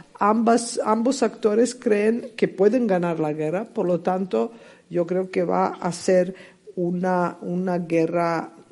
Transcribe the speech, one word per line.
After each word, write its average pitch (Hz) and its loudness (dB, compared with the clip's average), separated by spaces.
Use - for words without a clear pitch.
ambas, 233 2
ambos 233 0
actores 220 2
creen 214 0
que 175 2
pueden 220 2
ganar 175 0
la 151 0
guerra, 156 -4
por 226 -4
lo 175 0
tanto, 190 -2
yo 170 -2
creo 185 -4
que 185 0
va 180 2
a - -4
ser 180 2
una, 180 -2
una 180 -4
guerra, 165 0